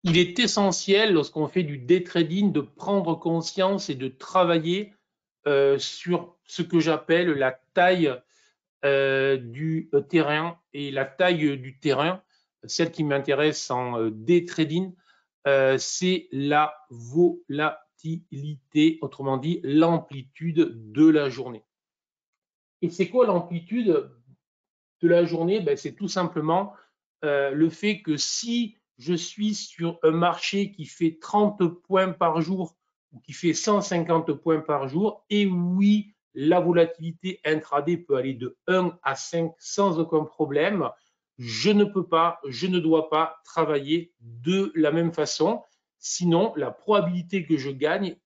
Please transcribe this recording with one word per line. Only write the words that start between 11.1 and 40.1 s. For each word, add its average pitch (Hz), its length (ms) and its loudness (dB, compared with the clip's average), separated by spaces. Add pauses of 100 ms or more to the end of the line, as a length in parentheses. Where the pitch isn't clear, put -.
du 131 220 -16
terrain, 151 440 0 (400)
celle 165 280 -4
qui 156 120 -4
m'intéresse 143 680 0
en, 123 300 -4
euh, 113 100 0
day 147 360 2
trading, 170 480 -4 (540)
euh, 135 300 4
c'est - 540 -2
la 147 420 0 (160)
volatilité, 151 2000 -2
autrement 135 340 -4
dit 151 280 -2
l'amplitude 151 1300 0
de 156 160 6
la 147 200 4
journée. 123 360 -10 (1160)
Et 170 80 -2
c'est 175 200 -4
quoi 247 160 4
l'amplitude 175 840 -2 (920)
de 170 80 2
la 170 160 6
journée ? 170 340 0
Ben, 147 160 0
c'est - 160 -10
tout 202 160 -10
simplement, 175 640 -2 (540)
euh, 139 260 0
le 156 180 2
fait 208 320 -2
que 151 140 -2
si 233 640 -4 (200)
je 147 160 -4
suis 208 420 -4
sur - 480 -6
un 160 80 6
marché 175 640 0
qui 147 120 -14
fait 160 360 -4
trente 208 440 2
points 190 460 0
par 165 300 0
jour 175 340 -4 (380)
ou 123 80 -20
qui - 100 -20
fait 165 220 0
cent 208 260 0
cinquante 165 540 0
points 160 260 0
par 139 300 -4
jour, 202 400 -2
et 208 160 2
oui, 190 720 2 (200)
la 160 240 4
volatilité 170 840 0
intraday 156 500 -2
peut 139 220 -2
aller 131 160 -4
de 123 240 -10 (100)
un 180 340 0
à 135 140 -2
cinq 165 420 -4
sans 190 420 -2
aucun 160 260 0